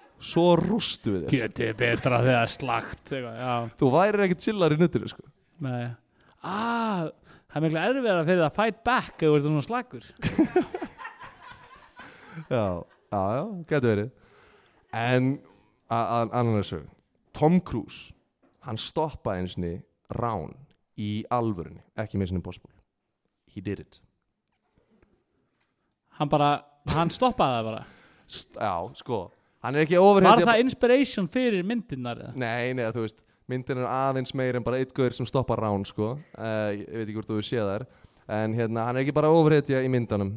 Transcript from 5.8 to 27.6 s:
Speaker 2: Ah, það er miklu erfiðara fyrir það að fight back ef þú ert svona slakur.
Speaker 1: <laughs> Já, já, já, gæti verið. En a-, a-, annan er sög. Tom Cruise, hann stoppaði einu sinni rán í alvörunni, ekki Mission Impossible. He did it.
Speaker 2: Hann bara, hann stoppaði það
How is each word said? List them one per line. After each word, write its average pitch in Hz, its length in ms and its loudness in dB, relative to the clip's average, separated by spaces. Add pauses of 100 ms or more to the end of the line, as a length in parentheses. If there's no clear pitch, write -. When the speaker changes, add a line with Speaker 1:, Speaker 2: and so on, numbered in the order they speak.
Speaker 2:
Ah, 214 640 -4 (380)
það - 140 -12
er 151 80 0
miklu 160 160 0
erfiðara 214 440 0
fyrir 180 160 4
það 156 80 4
að - 80 -8
fight 220 280 0
back 233 300 0
ef 160 140 2
þú 151 80 8
ert 143 80 4
svona 147 220 0
slakur. 233 440 -8
Speaker 1:
<laughs> - 40 -20 (2250)
Já, 120 140 0 (480)
já, 104 80 0 (100)
já, 127 120 -2 (200)
gæti 147 240 0
verið. 107 220 2 (840)
En 127 360 2 (640)
a-, 117 120 0
a-, 117 320 -2
annan 117 240 2
er 98 80 -2
sög. 78 200 -10 (480)
Tom 180 280 4
Cruise, - 480 -10 (520)
hann - 180 -10
stoppaði 120 640 -4
einu 92 80 -8
sinni 87 200 -6 (380)
rán 110 400 -6 (480)
í 107 320 -4
alvörunni, 104 520 -4 (160)
ekki 107 200 -6
Mission 92 220 -2
Impossible. - 320 -14 (760)
He 101 140 -14
did 95 180 -6
it. - 200 -20 (2250)
Speaker 2:
Hann 147 120 -2
bara, 147 260 4 (340)
hann 160 200 0
stoppaði 160 480 0
það 110 120 -4